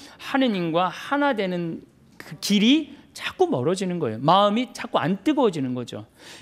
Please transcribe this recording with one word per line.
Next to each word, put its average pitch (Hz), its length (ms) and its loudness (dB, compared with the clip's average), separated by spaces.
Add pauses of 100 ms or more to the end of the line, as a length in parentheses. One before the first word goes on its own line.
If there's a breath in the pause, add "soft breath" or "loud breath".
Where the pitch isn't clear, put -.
(180 loud breath)
하느님과 180 720 0
하나 285 460 -2
되는 180 460 -4 (360)
그 - 240 -16
길이 226 560 2 (160 loud breath)
자꾸 - 340 -2
멀어지는 180 520 -2
거예요. 110 200 -2
마음이 202 540 4
자꾸 - 260 -4
안 170 240 -2
뜨거워지는 185 500 0
거죠. 117 320 -10 (360 loud breath)